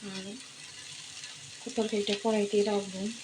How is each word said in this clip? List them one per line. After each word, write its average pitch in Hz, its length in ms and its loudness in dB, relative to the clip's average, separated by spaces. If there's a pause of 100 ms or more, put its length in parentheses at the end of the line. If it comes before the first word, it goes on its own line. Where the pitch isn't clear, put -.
(120)
আর 190 120 -6 (1500)
তরকারিটা 208 440 2
কড়াইতেই 208 480 6
রাখবো 196 300 0 (240)